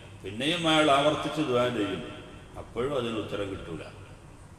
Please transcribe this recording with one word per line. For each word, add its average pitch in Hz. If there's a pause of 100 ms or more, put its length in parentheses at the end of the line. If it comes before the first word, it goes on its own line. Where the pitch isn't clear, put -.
(240)
പിന്നെയും 147
അയാൾ 156
ആവർത്തിച്ച് 147
ദുആ 123
ചെയ്യും, 98 (540)
അപ്പോഴും 127
അതിന് 117
ഉത്തരം 101
കിട്ടൂല. 82 (760)